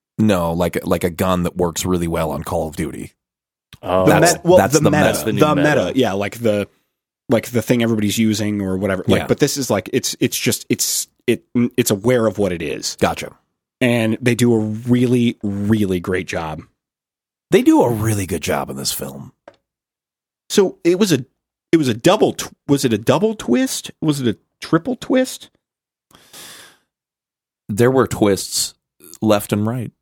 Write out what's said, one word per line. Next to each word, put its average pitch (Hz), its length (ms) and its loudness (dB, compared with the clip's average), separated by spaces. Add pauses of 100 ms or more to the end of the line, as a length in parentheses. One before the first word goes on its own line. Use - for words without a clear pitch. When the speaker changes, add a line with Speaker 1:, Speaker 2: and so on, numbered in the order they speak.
(180)
Speaker 1:
No, 92 340 2
like, 85 340 -2
like 90 200 -2
a 90 40 2
gun 90 340 0
that 85 120 -4
works 87 300 -2
really 87 220 0
well 82 240 -2
on 73 120 -6
Call 80 240 -4
of 76 80 -12
Duty. - 380 -8 (680)
Speaker 2:
Oh. 92 240 2
Speaker 3:
The 92 140 6
Speaker 1:
That's, 170 140 4
Speaker 3:
met-, - 120 -10
well, 180 120 6
Speaker 1:
that's 98 160 4
Speaker 3:
the 151 80 4
Speaker 1:
the - 100 4
Speaker 3:
meta, 151 220 2
Speaker 1:
meta. - 120 -6
Speaker 2:
The 110 80 0
new 131 60 0
Speaker 3:
the 151 160 4
Speaker 2:
meta. 143 300 2
Speaker 3:
meta. 87 100 -4
Yeah, 117 180 0
like 101 260 -6
the, 104 280 0 (600)
like 113 220 2
the 120 100 -2
thing 123 200 0
everybody's 107 380 0
using 104 420 0
or 92 160 -4
whatever. 95 300 -2
Like, - 140 2
Speaker 1:
Yeah. - 60 -6
Speaker 3:
but 120 120 0
this 143 160 0
is 135 160 -4
like, 101 220 -2
it's, - 260 -2
it's - 180 0
just, - 300 -4
it's, - 400 -4 (180)
it, 113 180 0 (340)
it's 117 140 0
aware 113 360 2
of 101 120 -4
what 98 120 0
it 85 100 -6
is. 64 380 -8
Speaker 1:
Gotcha. - 360 -2 (440)
Speaker 3:
And 117 420 0
they 120 140 2
do 120 180 4
a 113 60 2
really, 120 840 0
really 101 600 0
great 92 260 -4
job. 80 340 -8 (920)
Speaker 1:
They 196 100 6
do 302 220 6
a 127 60 2
really 107 360 -2
good 82 180 -4
job 71 260 -4
in 65 60 -10
this 67 160 -6
film. - 400 -10 (1160)
Speaker 3:
So - 340 2
it 175 160 2
was 190 140 2
a, 131 120 0 (460)
it 165 60 -6
was 147 100 0
a 120 60 0
double 165 400 2
tw-, - 180 -12 (160)
was 143 160 0
it 123 100 0
a 104 40 0
double 160 380 0
twist? 254 560 -4 (100)
Was 151 180 0
it 127 80 0
a 104 120 -2 (200)
triple 165 360 -2
twist? - 560 -2 (2250)
Speaker 1:
There 117 240 4
were 131 160 4
twists - 640 0 (480)
left 107 320 2
and 104 120 0
right. 117 260 -6 (100)